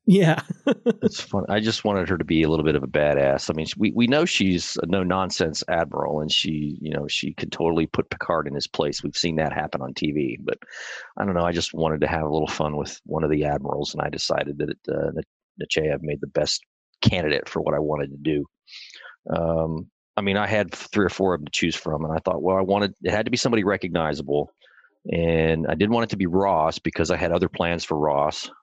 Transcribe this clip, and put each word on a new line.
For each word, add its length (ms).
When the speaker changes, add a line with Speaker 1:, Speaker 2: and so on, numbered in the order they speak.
Speaker 1:
Yeah. 360
<laughs> 80
Speaker 2:
It's 180
fun. 260
I 140
just 240
wanted 240
her 80
to 80
be 180
a 60
little 160
bit 100
of 80
a 40
badass. 600
I 40
mean, 140
we, 140
we 160
know 180
she's 560
a 40
no-nonsense 840
admiral, 500
and 100
she, 520
you 100
know, 160
she 260
could 180
totally 360
put 220
Picard 380
in 60
his 140
place. 360
We've 120
seen 220
that 160
happen 280
on 120
T 180
V. 320
But 140
I 60
don't 120
know. 100
I 80
just 200
wanted 280
to 60
have 160
a 100
little 140
fun 280
with 300
one 180
of 60
the 160
admirals, 480
and 80
I 80
decided 480
that, 140
uh, 200
that 100
Nechayev 400
made 180
the 80
best 340
candidate 460
for 140
what 140
I 40
wanted 320
to 60
do. 280
Um, 560
I 40
mean, 140
I 120
had 260
three 320
or 40
four 260
of 60
them 40
to 60
choose 240
from, 280
and 100
I 60
thought, 220
well, 160
I 40
wanted, 420
it 80
had 140
to 60
be 60
somebody 260
recognizable, 880
and 580
I 80
didn't 180
want 120
it 40
to 80
be 80
Ross 540
because 320
I 60
had 140
other 180
plans 360
for 120
Ross. 520